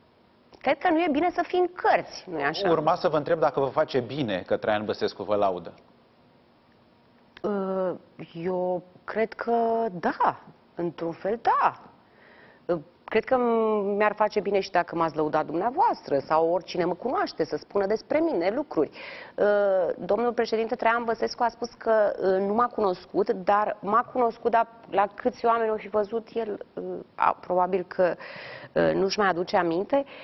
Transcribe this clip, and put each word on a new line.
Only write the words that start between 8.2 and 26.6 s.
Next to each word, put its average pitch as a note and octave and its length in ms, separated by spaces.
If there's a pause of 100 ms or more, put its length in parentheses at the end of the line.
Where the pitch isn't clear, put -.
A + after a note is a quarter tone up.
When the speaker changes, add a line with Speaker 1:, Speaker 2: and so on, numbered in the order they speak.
Speaker 1:
eu F3+ 380 (220)
cred A3 280
că A3+ 600
da, A#3+ 480 (340)
într-un E3+ 380
fel G3+ 300
da. - 380 (840)
Uh, E3+ 140 (240)
cred A3 200
că C4 120
m-, A3 600
mi-ar G#3 160
face G#3 280
bine G3 200
și G3 100
dacă - 260
m-ați E3 200
lăudat D3+ 300
dumneavoastră A#3 720
sau D#3+ 300
oricine F3+ 360
mă F3+ 100
cunoaște C#4 500
să D3+ 120
spună G3 300
despre A3 320
mine G#3+ 360
lucruri. B3+ 360 (460)
Uh, G3+ 600
domnul G#3+ 340
președinte A3+ 420
Traian A#3 300
Băsescu A3+ 380
a A#3 60
spus A#3 220
că, A3 480
uh, F#3+ 280
nu G3+ 80
m-a A#3+ 120
cunoscut, G3+ 640
dar G3+ 500
m-a G#3+ 220 (100)
cunoscut, A#3 380
dar A3+ 160 (240)
la G3 240
câți - 320
oameni A3+ 240
o G#3+ 60
fi G#3 120
văzut G#3+ 460
el, G#3+ 400